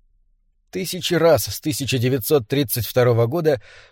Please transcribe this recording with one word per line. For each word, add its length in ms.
Тысячи 460
раз 320
с 120
тысяча 380
девятьсот 500
тридцать 380
второго 400
года 360